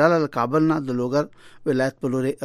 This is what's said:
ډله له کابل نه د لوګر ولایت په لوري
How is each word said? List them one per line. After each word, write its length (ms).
ډله 240
له 140
کابل 320
نه 160
د 140
لوګر 680
ولایت 320
په 140
لوري 180